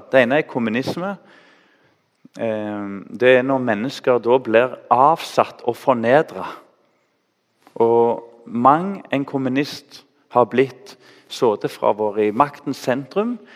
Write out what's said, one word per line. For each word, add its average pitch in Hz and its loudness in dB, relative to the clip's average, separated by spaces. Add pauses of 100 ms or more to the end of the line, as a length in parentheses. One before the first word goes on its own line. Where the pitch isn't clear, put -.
(120)
Det 131 6
ene 131 0
er - -8
kommunisme. 131 -4 (1200)
Eh, 107 -6 (320)
det 127 6
er 123 0
når 135 0
mennesker 120 -2
da 120 4
blir 123 2 (140)
avsatt 131 2
og 117 -2
fornedret. 117 0 (1160)
Og 117 2 (200)
mang 151 0 (100)
en 139 -2
kommunist 135 -6 (320)
har 120 4
blitt 127 -2 (340)
såtet - 0
fra 120 0
å 104 -2
være 107 0
i 104 -2
maktens 143 -2
sentrum 190 -4 (180)